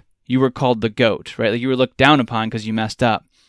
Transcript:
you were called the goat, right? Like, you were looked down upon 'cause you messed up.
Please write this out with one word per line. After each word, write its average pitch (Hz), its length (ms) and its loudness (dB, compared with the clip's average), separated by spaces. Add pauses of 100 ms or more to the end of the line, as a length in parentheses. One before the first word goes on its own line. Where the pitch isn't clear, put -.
(260)
you 127 140 0
were 131 120 2
called 123 280 0
the 113 100 -2
goat, 107 480 -2
right? 113 140 0
Like, 117 80 -2
you 123 80 -4
were 131 80 0
looked 127 220 0
down 139 240 6
upon 113 280 -4
'cause 110 160 -8
you 110 80 -6
messed 110 300 -4
up. 113 220 0 (240)